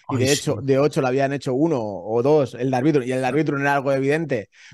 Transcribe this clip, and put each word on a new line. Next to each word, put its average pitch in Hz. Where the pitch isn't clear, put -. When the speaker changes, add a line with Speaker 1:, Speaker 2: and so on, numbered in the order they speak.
Speaker 1:
y 135
Speaker 2:
Ay, -
Speaker 1:
de 127
Speaker 2:
sí. 143
Speaker 1:
hecho, 139
de 135
ocho 147
lo 131
habían 135
hecho 135
uno 151
o 104
dos, 143
el 123
de 131
Arbitrum, 143
y 127
el 131
de 131
Arbitrum 147
era 143
algo 139
evidente. 135